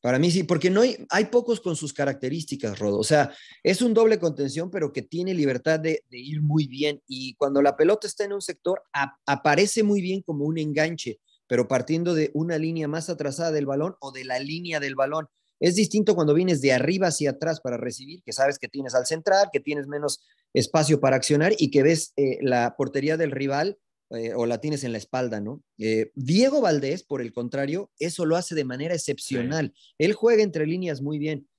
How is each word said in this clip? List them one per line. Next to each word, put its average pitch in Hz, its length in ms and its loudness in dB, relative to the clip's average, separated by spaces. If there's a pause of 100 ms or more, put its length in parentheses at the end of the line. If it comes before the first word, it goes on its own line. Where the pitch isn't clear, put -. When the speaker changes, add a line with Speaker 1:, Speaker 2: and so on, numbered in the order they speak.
Speaker 1:
Para 127 180 2
mí 170 100 4
sí, 175 140 2
porque 170 260 2
no 190 120 4
hay, 247 160 2 (120)
hay 202 160 2
pocos 240 340 0
con 175 160 -4
sus 151 160 -8
características, 139 840 -4
Rodo. 104 220 0
O 113 40 0
sea, 143 300 4 (300)
es 185 180 2
un 240 140 2
doble 220 240 6
contención, 156 500 -4
pero 160 240 -4
que 131 80 -6
tiene 180 320 -6
libertad 151 460 2
de, 160 300 -2
de 123 100 -18
ir 147 240 -4
muy 151 240 2
bien. 139 400 -2
Y 131 280 -10
cuando 139 280 2
la 139 120 4
pelota 196 300 4
está 208 180 -6
en 202 100 -4
un 202 80 -6
sector, 180 420 -4 (100)
ap-, 139 320 -2
aparece 151 560 2
muy 208 200 2
bien 185 200 -2
como 147 240 -4
un 160 140 -2
enganche, 156 600 -4 (280)
pero 123 200 2
partiendo 160 460 0
de 156 220 2
una 160 240 -2
línea 160 280 -4
más 160 220 -6
atrasada 156 420 -4
del 151 140 0
balón 143 340 -2
o 135 120 -14
de 131 140 -16
la 127 140 -4
línea 160 400 -6
del 139 160 -4
balón. 143 320 -2 (320)
Es 175 160 4
distinto 214 400 2
cuando 151 200 4
vienes 170 260 2
de 135 120 4
arriba 175 340 2
hacia 147 240 0
atrás 156 300 -4
para 120 160 -6
recibir, 131 460 -10
que 113 100 -12
sabes 139 260 0
que 123 80 -10
tienes 131 260 -10
al 127 140 2
central, 190 440 2
que 147 80 0
tienes 147 280 -4
menos 147 360 -4 (300)
espacio 147 460 2
para 135 160 4
accionar 151 420 2
y 143 140 0
que 139 120 6
ves, 165 340 2
eh, 135 240 0
la 120 360 0
portería 143 400 -2
del 160 140 -2
rival, 139 460 -4 (340)
eh, 113 240 -6
o 117 100 0
la 117 160 -2
tienes 143 220 -4
en 123 80 -4
la 110 80 -6
espalda, 117 420 -4
¿no? 110 220 -10 (160)
Eh, 110 340 0
Diego 220 480 2
Valdés, 156 420 0
por 135 180 -8
el 117 120 -10
contrario, 139 640 -6
eso 170 280 -4
lo 156 100 2
hace 175 180 -4
de 151 100 0
manera 135 300 -6
excepcional. 143 840 -4
Speaker 2:
Sí. - 220 -20
Speaker 1:
Él 180 160 2
juega 220 300 4
entre 160 240 -2
líneas 165 340 -4
muy 147 160 -4
bien. 147 300 -6 (100)